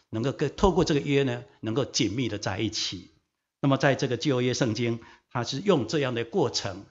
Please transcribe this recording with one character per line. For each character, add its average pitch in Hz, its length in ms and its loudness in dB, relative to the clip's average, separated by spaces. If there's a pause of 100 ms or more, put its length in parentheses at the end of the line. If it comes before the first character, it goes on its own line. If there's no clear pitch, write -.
能 110 140 -4
够 135 80 0
跟， 139 240 -4
透 196 160 6
过 165 140 4
这 170 80 2
个 139 60 2
约 139 240 2
呢， 120 200 -2 (160)
能 110 140 -4
够 127 120 0
紧 101 280 0
密 120 160 -2
的 101 100 -6
在 98 200 -4
一 110 100 0
起。 - 420 -8 (500)
那 147 80 2
么 135 80 4
在 139 160 4
这 131 140 0
个 120 100 -2
旧 127 240 0
约 123 120 0
圣 120 200 0
经， 117 260 0 (300)
它 123 140 -4
是 135 160 -6
用 165 280 2
这 160 120 -2
样 127 160 0
的 117 80 -2
过 135 260 0
程 98 420 -6